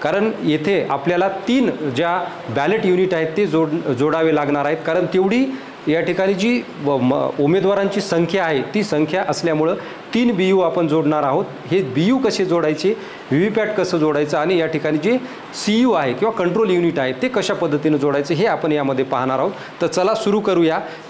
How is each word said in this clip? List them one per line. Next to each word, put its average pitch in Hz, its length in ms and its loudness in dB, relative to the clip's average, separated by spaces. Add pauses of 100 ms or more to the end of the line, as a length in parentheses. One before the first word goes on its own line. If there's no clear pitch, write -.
कारण 202 300 0 (120)
येथे 156 460 0
आपल्याला 175 400 0
तीन 233 400 0 (260)
ज्या 170 280 0 (260)
बॅलेट 156 360 0
युनिट 185 280 2
आहेत 160 140 0 (100)
ते 208 80 2
जोड-, 160 460 0
जोडावे 156 440 2
लागणार 143 300 0
आहेत, 156 120 0 (100)
कारण 170 180 0
तेवढी 202 520 0 (300)
या 160 140 2
ठिकाणी 190 320 0
जी 226 280 0 (220)
व-, 143 140 0
म-, 131 320 2 (100)
उमेदवारांची 190 640 2
संख्या 170 440 0
आहे 147 160 0
ती 208 220 -2
संख्या 156 460 0
असल्यामुळं 160 460 0 (380)
तीन 240 220 2
बीयू 190 240 4
आपण 170 280 2
जोडणार 151 360 2
आहोत. 147 220 0 (260)
हे 190 100 2
बीयू 196 360 2
कसे 214 280 0
जोडायचे, 160 440 0 (420)
व्हीव्हीपॅट 208 380 2
कसं 180 280 -2
जोडायचं 151 400 2
आणि 170 200 0
या 160 100 2
ठिकाणी 156 300 -2
जे 214 200 2 (480)
सीयू 233 260 4
आहे 143 220 2
किंवा 214 180 0
कंट्रोल 185 380 0
युनिट 175 300 2
आहे 131 140 0
ते 254 140 -2
कशा 208 260 -2
पद्धतीनं 151 440 0
जोडायचं 143 360 0
हे 160 120 0
आपण 165 260 0
यामध्ये 135 340 0
पाहणार 131 340 0
आहोत. 175 120 0 (300)
तर 170 60 0
चला 185 280 0
सुरू 208 240 0
करूया. 170 400 2 (300)